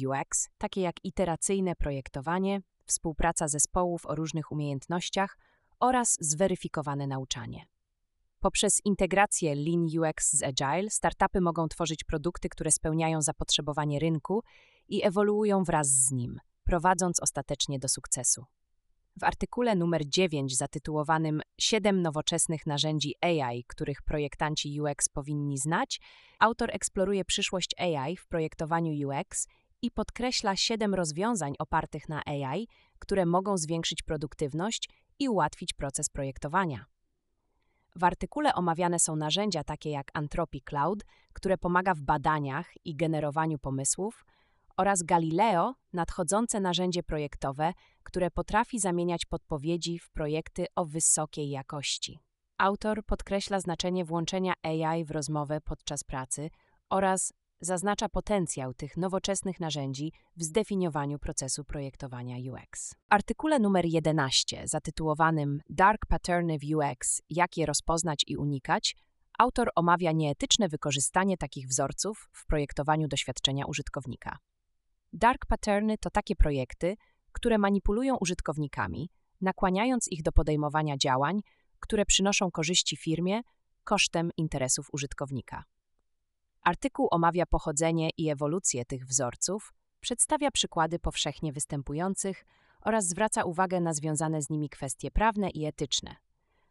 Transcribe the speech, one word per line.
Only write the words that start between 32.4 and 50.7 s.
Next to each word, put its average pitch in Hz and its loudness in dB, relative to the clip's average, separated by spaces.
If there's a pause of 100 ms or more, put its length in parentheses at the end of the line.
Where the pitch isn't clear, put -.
I, 226 -6 (320)
które 190 0
mogą 190 2
zwiększyć 165 -2
produktywność 156 -4 (300)
i 277 0
ułatwić 170 0
proces 143 -4
projektowania. 143 -2 (1080)
W 175 0
artykule 190 2
omawiane 175 2
są 160 0
narzędzia 156 0
takie 156 -6
jak 143 -6
Anthropic 151 -4
Cloud, 160 -2 (300)
które 185 0
pomaga 180 2
w 151 -6
badaniach 147 0 (140)
i 160 -6
generowaniu 156 0
pomysłów, 139 -4 (520)
oraz 190 2
Galileo, 175 4 (180)
nadchodzące 190 0
narzędzie 180 0
projektowe, 151 -2 (300)
które 175 0
potrafi 214 0
zamieniać 175 -2
podpowiedzi 165 -4
w - -20
projekty 156 -4 (100)